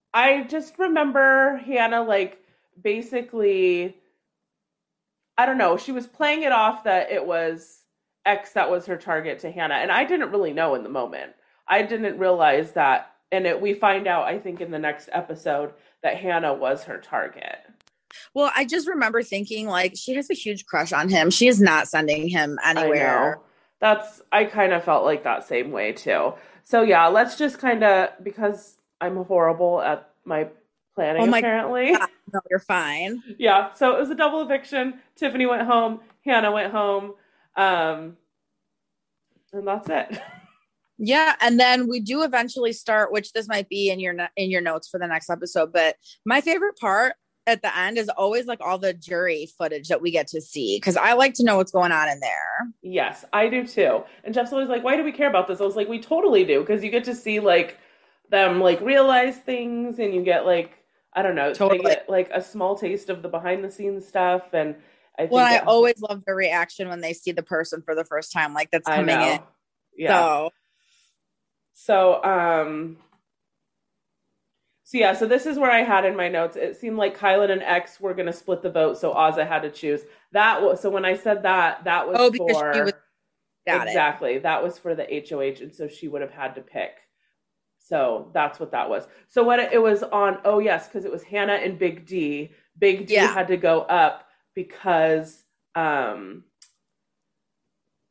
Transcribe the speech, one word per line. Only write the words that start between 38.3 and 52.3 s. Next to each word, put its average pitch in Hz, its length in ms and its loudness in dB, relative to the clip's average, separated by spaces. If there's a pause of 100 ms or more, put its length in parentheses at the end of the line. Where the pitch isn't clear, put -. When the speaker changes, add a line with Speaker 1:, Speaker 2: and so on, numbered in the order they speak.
Speaker 1:
and 196 140 -8
that's 208 220 -4
it. 302 360 -4
<laughs> - 60 -20 (680)
Speaker 2:
Yeah, 285 420 2
and 240 180 4
then 247 280 4
we 240 120 -2
do 247 240 -2
eventually 240 500 -2
start, 214 380 0
which 208 220 -4
this 220 140 -6
might 202 220 -4
be 196 220 -2
in 185 80 -4
your 185 140 -4
no-, 175 220 -6
in 190 140 -4
your 185 120 -2
notes 165 280 -4
for 185 100 -8
the 175 60 -6
next 160 240 -4
episode, 165 420 -2
but 160 240 2 (300)
my 254 160 2
favorite 339 380 -2
part 220 340 0 (320)
at 226 160 2
the 185 160 -4
end 196 220 -2
is 214 100 -4
always, 214 380 -2
like, 233 140 -8
all 185 180 -4
the 185 160 -2
jury 170 520 -4 (100)
footage 156 320 -6
that 160 120 0
we 175 100 -2
get 160 180 0
to 160 120 -8
see, 110 380 -4
'cause 180 180 0
I 214 160 4
like 262 220 4
to 247 80 0
know 214 140 4
what's 190 140 0
going 180 200 2
on 156 180 2
in 143 100 -6
there. 120 600 -6